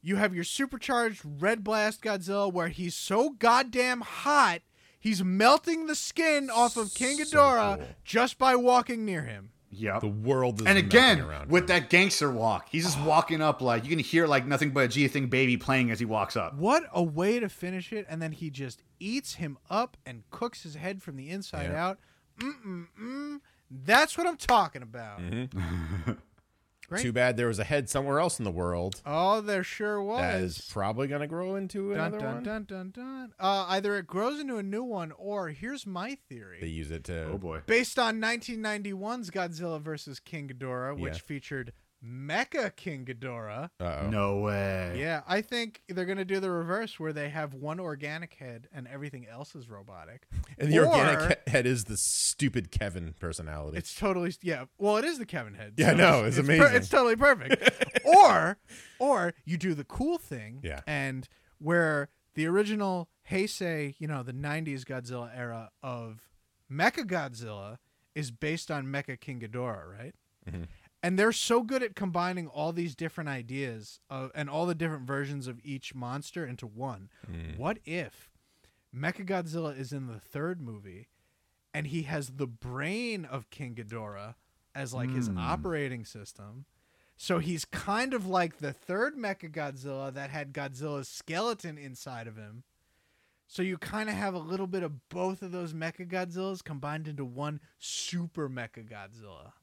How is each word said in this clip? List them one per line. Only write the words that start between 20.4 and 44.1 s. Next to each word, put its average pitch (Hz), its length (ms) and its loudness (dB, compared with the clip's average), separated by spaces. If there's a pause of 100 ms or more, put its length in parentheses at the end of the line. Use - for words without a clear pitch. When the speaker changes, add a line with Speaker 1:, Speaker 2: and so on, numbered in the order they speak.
Speaker 1:
his 156 100 -14
head 185 300 -8
from 143 140 -12
the 135 120 -12
inside 175 420 -6
Speaker 2:
Yeah. 156 140 -2
Speaker 1:
out. 190 140 -4 (400)
Mm-mm-mm. 247 1000 -10 (280)
That's 190 480 4
what 330 80 0
I'm 339 120 0
talking 190 440 2
about. 110 380 -14
Speaker 2:
Mm-hmm. 90 1000 -4
Speaker 3:
<laughs> - 40 -20 (680)
Speaker 1:
Great. 190 140 -4
Speaker 2:
Too 120 100 0
bad 123 240 4
there 120 80 2
was 110 140 0
a 107 40 0
head 143 240 0
somewhere 139 320 0
else 170 200 2
in 117 60 -2
the 98 60 0
world. 87 540 -2
Speaker 1:
Oh, 185 360 2
there 202 220 -2
sure 208 380 -4
was. 208 200 -2
Speaker 2:
That 90 200 0
is 90 320 -6
probably 110 340 -2
gonna 147 200 -4
grow 180 280 -4
into 196 380 -4
Speaker 1:
Dun, 202 60 -2
Speaker 2:
another 214 180 -2
Speaker 1:
dun, 220 160 -4
Speaker 2:
one. 233 100 -8
Speaker 1:
dun, 214 200 -6
dun, 190 260 -10
dun. 254 500 -12
Uh, 190 300 2
either 196 300 0
it 175 80 -8
grows 233 320 -2
into 269 180 -6
a 202 60 -4
new 202 200 -4
one, 185 320 -6
or 196 340 -6
here's 214 360 -8
my 202 320 -8 (100)
theory. 98 340 -16
Speaker 2:
They 85 80 -6
use 80 200 -6
it 80 140 -6
to 82 220 -6
Speaker 3:
Oh, 82 120 -6
boy. 80 300 -8
Speaker 1:
Based 233 320 0
on 220 200 0
nineteen 226 440 -4
ninety-one's 208 680 -6
Godzilla 170 500 -4
versus 147 400 -10
King 147 300 -12
Ghidorah, 127 480 -6
which 80 200 -6
Speaker 2:
Yeah. - 20 -8
Speaker 1:
featured 131 540 -8 (280)
Mecha 156 760 -4
King 139 260 -10
Ghidorah. 120 760 -8
Speaker 2:
Uh-oh. 87 320 -2
Speaker 3:
No 101 280 2